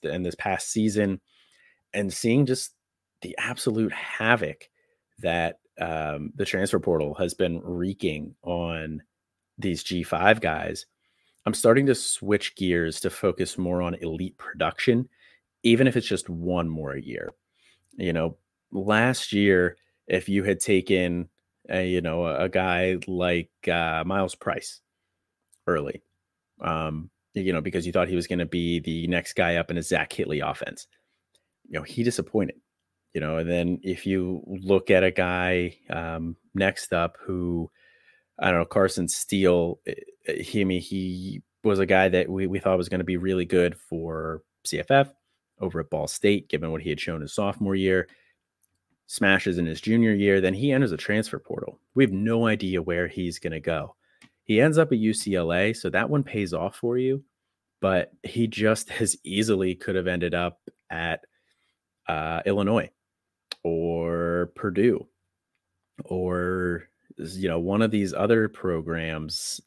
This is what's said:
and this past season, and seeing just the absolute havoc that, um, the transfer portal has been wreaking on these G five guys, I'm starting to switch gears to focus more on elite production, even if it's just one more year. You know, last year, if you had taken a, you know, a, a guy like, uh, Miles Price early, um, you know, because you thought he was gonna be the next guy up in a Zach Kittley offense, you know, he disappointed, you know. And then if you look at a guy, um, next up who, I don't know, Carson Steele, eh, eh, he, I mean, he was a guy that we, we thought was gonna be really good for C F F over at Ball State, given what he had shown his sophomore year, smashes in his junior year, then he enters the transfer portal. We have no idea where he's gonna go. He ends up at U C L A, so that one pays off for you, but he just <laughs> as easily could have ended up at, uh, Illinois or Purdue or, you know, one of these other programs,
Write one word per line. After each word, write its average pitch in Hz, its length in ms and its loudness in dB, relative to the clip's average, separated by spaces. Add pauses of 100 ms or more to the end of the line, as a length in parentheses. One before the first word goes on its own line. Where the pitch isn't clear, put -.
and 82 220 -4
this 85 100 -6
past - 360 -4
season, 104 480 0 (720)
and 101 180 -4
seeing 123 340 2
just - 280 -4 (480)
the 87 160 -12
absolute 110 540 -2
havoc 110 800 -2 (500)
that, 85 400 -2 (200)
um, 76 560 -4
the 101 100 -2
transfer 95 340 0
portal 78 360 0
has 90 180 -2
been 85 280 0
wreaking 87 800 -4
on 82 580 -6 (560)
these 95 260 -4
G 87 200 -4
five 98 380 4
guys, 80 440 -4 (600)
I'm 110 80 0
starting 123 340 6
to 127 80 6
switch - 600 -2
gears 85 460 0
to - 80 -2
focus - 480 -2
more 87 240 0
on 87 140 -2
elite 85 420 -6
production, 117 720 0 (540)
even 117 240 6
if 120 80 2
it's 117 120 -2
just 92 220 -4
one 85 400 -2
more 76 260 -6
year. 50 380 -10 (640)
You 90 160 0
know, 82 240 -2 (340)
last 107 640 0
year, 95 440 4 (300)
if 92 220 0
you 98 140 2
had 95 160 0
taken 90 720 0 (400)
a, 92 180 -2
you 90 140 0
know, 85 240 -2
a, 80 200 -2
a 92 40 -2
guy 92 480 2 (100)
like, 87 440 0 (160)
uh, 82 380 0
Miles 95 300 0
Price - 460 -8 (840)
early, 78 340 -2 (600)
um, 80 480 -4 (240)
you 95 200 -2
know, 82 80 0
because 87 240 -4
you 87 60 -6
thought 90 160 2
he 90 80 -2
was 87 120 0
gonna 87 180 0
be 85 340 0
the 82 280 -4
next 87 260 -2
guy 85 220 2
up 85 160 -2
in 87 60 -4
a 82 60 -4
Zach 80 260 0
Kittley 73 380 -4
offense, - 400 -8 (800)
you 78 120 -8
know, 78 40 -8
he 117 200 -4
disappointed, 107 520 0 (580)
you 80 80 -4
know. 78 160 -2
And 82 120 -2
then 87 340 0
if 92 220 -6
you 92 400 -2
look 95 460 2
at 92 120 8
a 92 80 4
guy, 90 640 0 (120)
um, 82 460 -6 (180)
next 98 400 0
up 85 260 0
who, 87 520 -4 (640)
I 92 140 2
don't 87 80 4
know, 85 60 2
Carson 95 420 2
Steele, 87 800 2
eh, - 60 -4 (340)
eh, - 160 -4
he, 104 180 0
I - 40 4
mean, 92 160 0
he 92 600 -6 (220)
was 101 160 4
a 95 60 2
guy 95 240 6
that 90 200 2
we, 95 160 -2
we 92 140 -2
thought 95 180 2
was 87 120 -2
gonna 92 140 -2
be 90 140 -2
really 92 280 0
good 87 300 2
for 80 680 -8 (200)
C - 160 -4
F 76 120 -2
F 139 180 6 (500)
over 85 200 -4
at 76 100 -6
Ball 76 180 -2
State, 101 420 0
given 80 220 -2
what 80 100 -4
he 82 80 -6
had 73 100 -4
shown 82 220 -6
his 71 120 -10
sophomore 98 420 -2
year, 92 320 2 (1000)
smashes 95 500 2
in 85 80 0
his 80 160 -6
junior 113 320 4
year, 101 280 4
then 92 120 4
he 131 180 0
enters 131 200 2
the 80 60 -4
transfer 107 420 -2
portal. - 400 -10 (160)
We 135 80 6
have 107 80 4
no 113 360 2
idea 95 340 0
where 87 260 -2
he's 87 320 -6
gonna 80 200 -6
go. 76 360 -4 (480)
He 110 180 4
ends 156 160 6
up 156 140 6
at 120 80 4
U 110 140 2
C 104 200 -4
L 85 180 2
A, 98 220 2
so 98 160 -6
that 98 200 0
one 147 140 2
pays 101 300 -4
off 85 220 -4
for 120 220 -2
you, 131 260 0 (580)
but 92 300 2 (100)
he 117 240 -2
just 107 460 0
<laughs> - 80 -6
as 110 240 0
easily 95 500 2
could 92 220 -4
have 90 120 -2
ended 87 280 0
up 87 240 -2 (320)
at, 82 340 -6 (800)
uh, 80 380 -4
Illinois 101 460 0 (720)
or 85 920 -2
Purdue 104 520 0 (960)
or, 90 840 -2 (280)
you 92 300 -4
know, 82 120 0
one 98 220 2
of 113 80 4
these 101 240 0
other 110 340 4
programs, 80 1200 -4